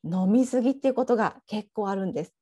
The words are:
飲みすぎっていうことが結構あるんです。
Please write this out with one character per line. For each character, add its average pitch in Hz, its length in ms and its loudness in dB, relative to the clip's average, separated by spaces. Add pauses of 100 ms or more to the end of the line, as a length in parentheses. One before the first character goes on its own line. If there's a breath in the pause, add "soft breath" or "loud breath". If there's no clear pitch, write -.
飲 185 260 0
み 247 140 6
す 254 160 0
ぎ 240 100 2
っ 269 40 0
て 269 140 -2
い - 20 4
う 254 40 -2
こ 240 120 0
と 240 100 2
が 214 300 -2
結 208 260 -8
構 202 160 -4
あ 196 60 -2
る 190 120 -4
ん 185 60 -4
で 156 120 -4
す。 - 180 -18